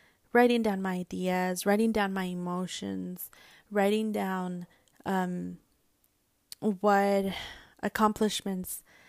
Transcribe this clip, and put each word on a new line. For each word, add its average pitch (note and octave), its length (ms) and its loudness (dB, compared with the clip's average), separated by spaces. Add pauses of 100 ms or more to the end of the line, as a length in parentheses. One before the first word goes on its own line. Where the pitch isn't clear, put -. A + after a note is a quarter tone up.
(320)
writing A#3+ 300 6
down G3 200 -2
my F#3 140 -2
ideas, F#3 680 -2
writing G#3+ 260 4
down G#3 220 0
my F#3+ 120 -2
emotions, F3+ 1040 -6 (400)
writing G#3 420 2
down, F#3 540 -4 (400)
um, F3+ 500 -2 (1040)
what G3+ 640 4 (580)
accomplishments G#3 1000 0 (240)